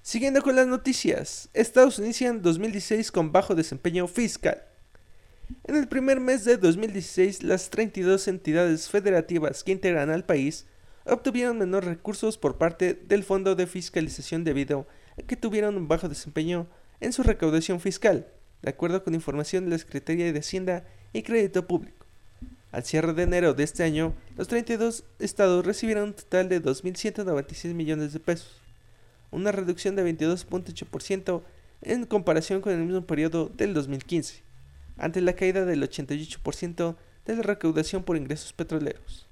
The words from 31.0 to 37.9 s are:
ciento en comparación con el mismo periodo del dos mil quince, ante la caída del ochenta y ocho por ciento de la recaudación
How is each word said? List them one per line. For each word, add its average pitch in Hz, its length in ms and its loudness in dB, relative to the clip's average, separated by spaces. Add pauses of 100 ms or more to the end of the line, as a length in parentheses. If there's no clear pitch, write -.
ciento 185 420 -2 (380)
en 240 220 -2
comparación 180 560 0
con 196 120 -2
el 170 80 0
mismo 180 260 -2
periodo 160 480 -2
del 202 200 -2
dos 147 120 0
mil 135 180 -6
quince, - 380 -4 (540)
ante 165 240 -4
la 180 140 2
caída 185 300 0
del 156 200 0
ochenta 143 300 -6
y 151 80 -6
ocho - 200 -12
por - 140 -6
ciento 170 400 -4 (300)
de 226 100 -4
la 226 60 -4
recaudación 170 600 0